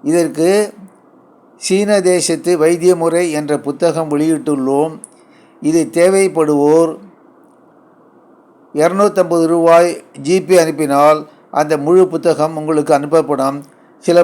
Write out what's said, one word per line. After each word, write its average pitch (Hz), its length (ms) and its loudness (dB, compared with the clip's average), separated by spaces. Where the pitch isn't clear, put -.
இதற்கு 160 480 0
சீன 202 420 0
தேசத்து 170 560 -2
வைத்திய 170 380 2
முறை 165 360 -2
என்ற 151 280 -4
புத்தகம் 160 500 -4
வெளியிட்டுள்ளோம். 147 880 -2
இது 160 280 0
தேவைப்படுவோர் 165 1000 2
இருநூத்தம்பது 175 760 0
ரூபாய் 170 440 4
ஜி 156 200 -2
பே 170 180 2
அனுப்பினால் 151 640 2
அந்த 151 260 -2
முழு 175 280 4
புத்தகம் 160 500 -2
உங்களுக்கு 151 380 -2
அனுப்பப்படும். 143 640 -2
சில 175 200 2